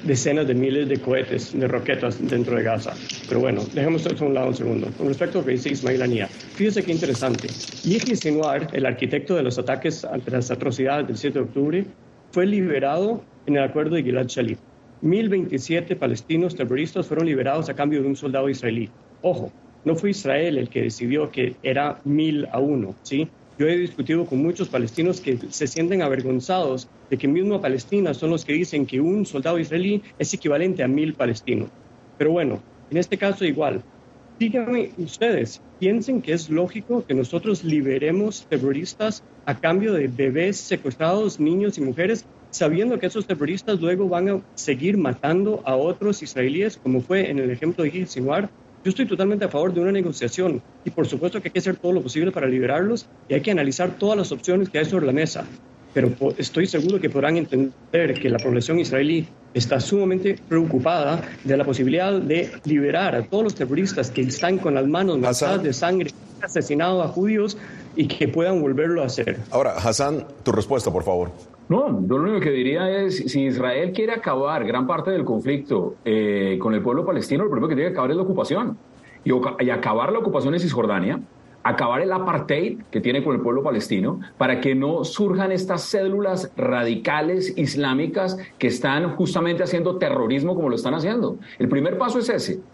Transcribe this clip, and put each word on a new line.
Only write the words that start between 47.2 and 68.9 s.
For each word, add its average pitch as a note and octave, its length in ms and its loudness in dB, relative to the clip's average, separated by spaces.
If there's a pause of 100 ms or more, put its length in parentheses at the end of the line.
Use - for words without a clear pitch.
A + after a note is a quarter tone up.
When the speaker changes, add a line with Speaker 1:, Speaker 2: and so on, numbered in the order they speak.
Speaker 1:
en C#3+ 100 0
el C3 120 2
ejemplo D#3+ 320 -2
de C#3+ 80 0
Gil F3+ 160 -4
Sinwar? C#3+ 420 -2 (340)
Yo F#3+ 60 2
estoy A#3 160 2
totalmente G3 400 0
a - 40 0
favor E3 240 0
de E3+ 80 2
una F#3 100 2
negociación E3+ 720 0 (220)
y - 60 -4
por D3 180 0
supuesto F3 340 -2
que F3 80 -6
hay - 40 -18
que F3+ 60 2
hacer F3+ 180 0
todo F3+ 160 0
lo F3+ 80 2
posible D3+ 300 0
para D3+ 160 0
liberarlos C#3+ 600 2 (220)
y C3 60 2
hay D3 60 2
que G#3 100 0
analizar F3 460 0
todas G#3 200 2
las F#3 140 0
opciones F#3 380 2
que D3 100 0
hay D#3 60 2
sobre E3+ 200 2
la B2+ 80 4
mesa. D3+ 320 0 (500)
Pero B2+ 140 4
po-, C3 280 0
estoy D#3+ 280 0
seguro F#3 340 2
que D#3 100 0
podrán D3 280 2
entender C3+ 840 0
que C3 100 0
la A#2 80 2
población B2 420 2
israelí D#3 480 0 (260)
está B2+ 260 0
sumamente F#3+ 680 2
preocupada D#3+ 760 2 (220)
de C3+ 140 2
la C#3+ 60 2
posibilidad D3 560 2
de D#3+ 320 0 (140)
liberar D3 500 2
a A#2 80 0
todos G3+ 200 0
los G#3 120 0
terroristas C#3+ 560 0
que C3+ 100 -2
están E3+ 360 0
con E3+ 180 0
las C3+ 120 2
manos E3+ 300 2
manchadas B2 260 2
Speaker 2:
Hassan. D#3+ 200 2
Speaker 1:
de D3 100 0
sangre, E3+ 380 0 (300)
asesinado F3 640 0
a D3+ 40 0
judíos G#3 500 0 (380)
y D#3 120 2
que - 200 0
puedan F3 340 2
volverlo D3+ 420 2